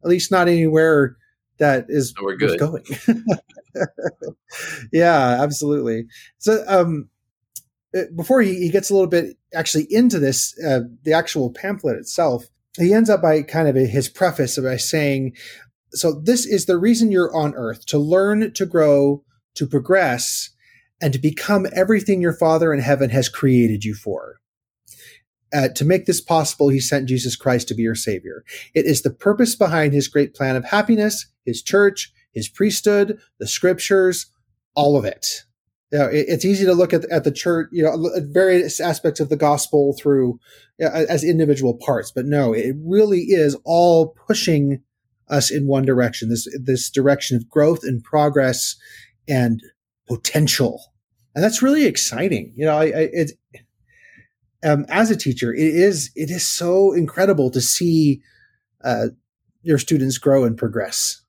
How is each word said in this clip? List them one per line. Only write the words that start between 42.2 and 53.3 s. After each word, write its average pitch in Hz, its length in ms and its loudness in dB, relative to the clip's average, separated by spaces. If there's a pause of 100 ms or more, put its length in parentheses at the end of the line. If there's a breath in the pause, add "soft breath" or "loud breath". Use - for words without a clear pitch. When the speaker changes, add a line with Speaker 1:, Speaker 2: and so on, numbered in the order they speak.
Speaker 1:
no, 143 260 0
it 117 320 -2
really 196 360 2 (100)
is 156 340 4
all 165 460 4 (180)
pushing 143 540 0 (480)
us 143 200 0
in 139 160 -2
one 135 200 0
direction, 123 420 0
this, 113 180 -4 (160)
this 127 280 -2
direction 139 480 0
of 117 120 -8
growth 156 340 2
and 123 200 -6
progress 143 720 0 (540 loud breath)
and 123 320 0 (480)
potential. - 840 -2 (420)
And 143 80 -2
that's 220 200 0
really 277 240 2
exciting. 143 720 -4
You 147 80 -2
know, 151 120 2
I, 156 100 2
I, 160 260 -2
it, 160 180 -2 (1300 soft breath)